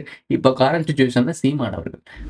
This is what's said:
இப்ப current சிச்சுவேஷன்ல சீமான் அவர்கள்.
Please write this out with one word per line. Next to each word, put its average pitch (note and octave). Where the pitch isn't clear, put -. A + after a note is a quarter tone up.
இப்ப -
current D3
சிச்சுவேஷன்ல C3
சீமான் C3+
அவர்கள். -